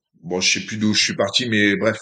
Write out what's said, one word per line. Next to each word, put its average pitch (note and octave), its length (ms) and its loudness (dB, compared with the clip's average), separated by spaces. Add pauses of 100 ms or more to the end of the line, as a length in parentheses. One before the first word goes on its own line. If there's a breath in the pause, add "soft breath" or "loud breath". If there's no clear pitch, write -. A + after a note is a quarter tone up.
(220)
bon, F2+ 180 -4
je - 200 0
sais - 60 -10
plus A2 100 -8
d'où G#2+ 160 2
je G2+ 100 2
suis G#2+ 140 -2
parti, G2+ 320 0
mais G#2 280 2
bref, G#2+ 260 0